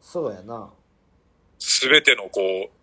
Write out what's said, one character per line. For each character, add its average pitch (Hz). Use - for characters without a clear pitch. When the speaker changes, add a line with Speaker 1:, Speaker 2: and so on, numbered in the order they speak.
Speaker 1:
そ 156
う 101
や 90
な。 110
Speaker 2:
す -
べ 151
て 131
の、 98
こ -
う、 95